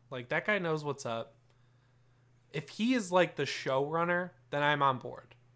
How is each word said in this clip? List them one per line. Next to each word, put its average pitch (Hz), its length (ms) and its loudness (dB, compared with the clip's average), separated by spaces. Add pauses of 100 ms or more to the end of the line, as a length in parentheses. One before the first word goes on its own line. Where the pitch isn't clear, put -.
(100)
Like, 123 200 -8
that 165 140 0
guy 208 140 2
knows 160 240 0
what's 143 240 -6
up. 113 280 -6 (1160)
If 156 180 -8
he 240 240 0
is, 190 180 -2
like, 180 240 4
the 143 80 0
showrunner, 165 840 0 (200)
then 147 140 0
I'm 147 180 4
on 131 160 4
board. - 380 -14 (200)